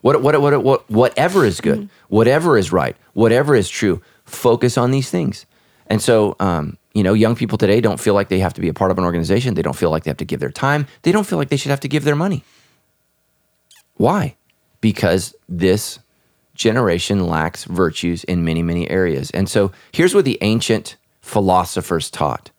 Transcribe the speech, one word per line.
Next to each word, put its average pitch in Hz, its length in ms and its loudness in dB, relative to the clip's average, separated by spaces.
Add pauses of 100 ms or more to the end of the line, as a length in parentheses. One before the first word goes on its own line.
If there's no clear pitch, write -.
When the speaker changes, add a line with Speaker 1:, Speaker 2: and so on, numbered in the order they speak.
Speaker 1:
What, - 200 2
what, 143 200 2
what, 143 220 2
what, 131 260 0
whatever 139 560 2
is 92 160 -2
good, - 180 0
Speaker 2:
Mm-hmm. 202 80 -12 (200)
Speaker 1:
whatever 131 500 4
is 87 140 0
right, 71 240 0 (180)
whatever 123 400 2
is 107 160 2
true, 92 320 -2 (240)
focus 123 520 0
on 123 140 2
these 135 200 -2
things. - 340 -4 (420)
And 107 140 0
so, 107 380 2
um, 85 380 -2 (160)
you 107 100 0
know, 95 100 4
young 110 220 4
people 110 220 -4
today 107 240 4
don't 107 180 0
feel 104 140 0
like 101 160 2
they 92 100 0
have 92 140 0
to - 80 -10
be 87 80 0
a 76 40 -4
part 95 180 0
of 92 60 0
an 92 60 -2
organization. 87 520 0
They 80 60 -2
don't 76 140 -2
feel 85 160 0
like 80 120 -2
they 78 60 -6
have 69 80 -6
to 73 80 -10
give 71 140 -6
their 71 120 -6
time. 143 360 -2 (140)
They 170 100 0
don't 202 140 0
feel 180 120 -4
like 143 120 -4
they 143 80 0
should 135 140 -6
have 139 100 -2
to 147 80 -8
give 147 160 -2
their 147 100 0
money. 165 280 -4 (1500)
Why? 151 400 0 (460)
Because 95 540 0 (120)
this 92 520 -2 (560)
generation 101 720 0
lacks 80 380 -2
virtues 85 600 -2
in 87 180 -2
many, 82 200 -2
many 85 260 -4
areas. 85 420 -2
And 95 180 -2
so 98 220 0 (200)
here's 180 240 2
what 190 100 4
the 131 160 -2
ancient 110 540 -2 (260)
philosophers 90 880 0
taught. - 500 -4